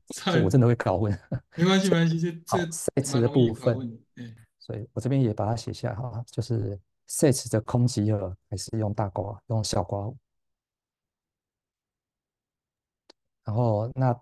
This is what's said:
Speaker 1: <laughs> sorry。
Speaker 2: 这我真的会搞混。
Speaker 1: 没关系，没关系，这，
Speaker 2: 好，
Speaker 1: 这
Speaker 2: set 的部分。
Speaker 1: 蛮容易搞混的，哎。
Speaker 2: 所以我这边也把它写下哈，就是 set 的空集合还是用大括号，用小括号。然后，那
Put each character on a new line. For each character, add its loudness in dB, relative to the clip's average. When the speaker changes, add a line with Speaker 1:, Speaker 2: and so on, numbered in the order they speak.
Speaker 1:
<laughs> -18
sorry。 0
Speaker 2:
这 4
我 2
真 6
的 8
会 6
搞 0
混。 0
Speaker 1:
没 2
关 4
系， 0
没 2
关 4
系， 0
这， 0
Speaker 2:
好， 0
Speaker 1:
这 0
Speaker 2:
set -2
的 2
部 4
分。 -2
Speaker 1:
蛮 -8
容 -10
易 -
搞 -
混 -10
的， -16
哎。 -16
Speaker 2:
所 -12
以 -10
我 -4
这 -4
边 2
也 2
把 -2
它 0
写 -6
下 -6
哈， -8
就 -6
是 -2
set 2
的 2
空 2
集 0
合 -4
还 -6
是 -8
用 -2
大 -2
括 -6
号， -14
用 -2
小 -2
括 -4
号。 -8
然 -6
后， 0
那 2